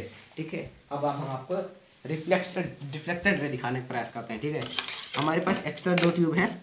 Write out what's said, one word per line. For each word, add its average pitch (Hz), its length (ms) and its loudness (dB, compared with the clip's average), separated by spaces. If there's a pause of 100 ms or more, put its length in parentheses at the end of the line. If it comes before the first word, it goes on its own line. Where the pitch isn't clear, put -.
(380)
ठीक 156 160 -6
है। - 160 -6 (220)
अब 143 140 0
हम 139 220 0
आपको 135 280 -4 (500)
रिफ्लेक्शन, 170 640 0 (240)
रिफ्लेक्टेड 170 480 0
रे 143 80 -2
दिखाने 127 300 -2
का 127 80 -6
प्रयास 120 240 -4
करते 117 220 -8
हैं, 107 80 -6
ठीक 147 120 -2
है। 151 80 -2 (560)
हमारे 160 240 4
पास 185 240 2
extra 180 300 0
दो 170 160 8
tube 165 240 4
हैं, 190 140 4 (140)